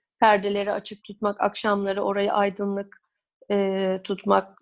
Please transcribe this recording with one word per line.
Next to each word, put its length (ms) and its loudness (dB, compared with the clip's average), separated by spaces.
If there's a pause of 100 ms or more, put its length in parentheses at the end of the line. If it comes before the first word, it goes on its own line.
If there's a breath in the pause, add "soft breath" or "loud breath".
(200)
perdeleri 520 2
açık 320 -8
tutmak, 360 -4
akşamları 640 0
orayı 300 0
aydınlık, 720 -4 (480)
e, 540 0
tutmak, 580 0